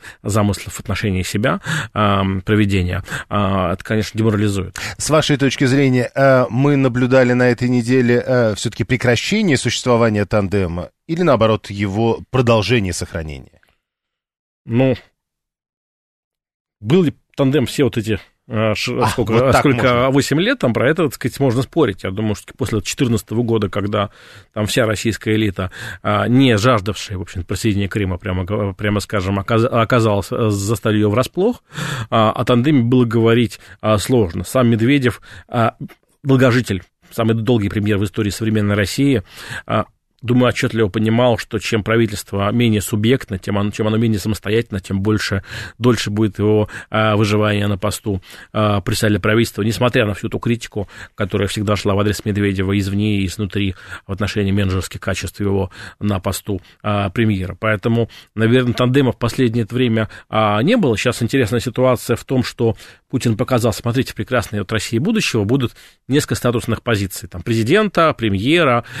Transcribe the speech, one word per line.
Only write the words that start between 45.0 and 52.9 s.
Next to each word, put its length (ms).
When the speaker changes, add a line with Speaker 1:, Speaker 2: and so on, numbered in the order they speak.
Speaker 1:
больше, 420
дольше 320
будет 280
его, 300
а, 260
выживание 520
на 100
посту, 420
а, 300
председателя 360
правительства, 440
несмотря 420
на 80
всю 160
ту 100
критику, 520
которая 340
всегда 260
шла 200
в 60
адрес 260
Медведева 520
извне 420